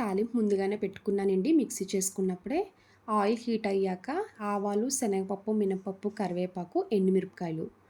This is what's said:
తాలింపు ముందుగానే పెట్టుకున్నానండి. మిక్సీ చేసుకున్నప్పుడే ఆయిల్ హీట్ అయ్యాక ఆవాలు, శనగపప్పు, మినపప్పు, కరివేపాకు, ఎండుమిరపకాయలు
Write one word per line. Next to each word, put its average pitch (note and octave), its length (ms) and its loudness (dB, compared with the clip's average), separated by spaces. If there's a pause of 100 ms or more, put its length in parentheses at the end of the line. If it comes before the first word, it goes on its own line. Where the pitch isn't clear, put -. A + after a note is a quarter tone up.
తాలింపు G#3 380 0
ముందుగానే G3+ 460 2
పెట్టుకున్నానండి. G3 760 0
మిక్సీ G3+ 340 -2
చేసుకున్నప్పుడే F#3+ 720 -2 (440)
ఆయిల్ G#3+ 380 2
హీట్ A3 280 0
అయ్యాక F#3+ 360 0 (440)
ఆవాలు, G3+ 440 0
శనగపప్పు, G3 640 -2
మినపప్పు, F#3+ 480 -2
కరివేపాకు, F3+ 720 -4 (180)
ఎండుమిరపకాయలు F#3 680 0 (220)